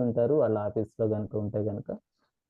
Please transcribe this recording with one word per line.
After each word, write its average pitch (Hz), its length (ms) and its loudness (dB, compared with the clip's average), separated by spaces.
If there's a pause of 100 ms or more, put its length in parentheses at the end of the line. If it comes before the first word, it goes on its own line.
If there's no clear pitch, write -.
ఉంటారు, 120 380 2
వాళ్ళ 107 140 2 (100)
ఆఫీస్లో 110 460 -2
కనుక 107 200 -4 (100)
ఉంటే 104 160 -2 (100)
కనుక 101 200 -6 (600)